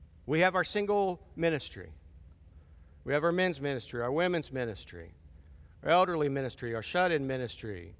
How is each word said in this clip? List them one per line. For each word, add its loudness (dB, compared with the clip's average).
We 2
have 6
our 4
single 0
ministry. -2
We 2
have 2
our 4
men's 2
ministry, -4
our 0
women's 0
ministry, -8
our -2
elderly 4
ministry, -4
our -4
shut-in 2
ministry. -6